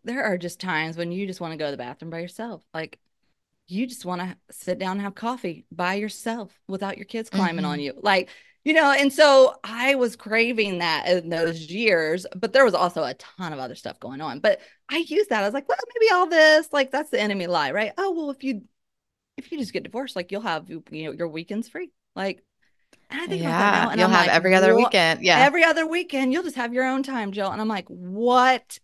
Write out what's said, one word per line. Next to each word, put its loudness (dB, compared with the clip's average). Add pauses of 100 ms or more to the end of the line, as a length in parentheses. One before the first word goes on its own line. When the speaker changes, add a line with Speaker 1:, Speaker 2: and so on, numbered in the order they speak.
Speaker 1:
there -6
are -2
just -10
times -4
when -6
you -6
just -10
wanna -8
go -4
to -4
the -8
bathroom -12
by -10
yourself. -12 (120)
Like, -10 (720)
you -4
just -16
wanna -8 (140)
sit -6
down -4
and -4
have -8
coffee -8
by -4
yourself -8
without -6
your -16
kids -10
climbing -2
on -4
Speaker 2:
Mm-hmm. -6
Speaker 1:
you. -8
Like, 2 (360)
you 2
know, 6
and 2
so 8 (100)
I 0
was 0
craving 0
that 0
in 0
those -2
years, 0 (100)
but -4
there 8
was 4
also 0
a -4
ton -12
of -10
other -10
stuff -14
going -12
on. -8
But 2 (300)
I -2
used -2
that. 0
I 0
was -4
like, -6
"Well, -2 (160)
maybe 4
all 2
this, 6
like, -2
that's -6
the -2
enemy -2
lie, 0
right? -4
Oh, -2
well, -6
if -12
you, -6 (720)
if -20
you -8
just -8
get -6
divorced, -10
like, -8
you'll -8
have, -6
you -14
know, -10
your -6
weekends -10
free." -12 (240)
Like, -8 (640)
and -10
I -8
think -4
about -2
that 4
Speaker 2:
Yeah, 2
Speaker 1:
now, -2
and -2
Speaker 2:
you'll 6
Speaker 1:
I'm 4
Speaker 2:
have 6
Speaker 1:
like, 4
Speaker 2:
every 4
other 6
Speaker 1:
"Wha-, 6
Speaker 2:
weekend. 2
Yeah. 6
Speaker 1:
every 6
other 2
weekend, -2
you'll 0
just -8
have -6
your 0
own -2
time, -6
Jill." -4
And -6
I'm -2
like, -6
"What 0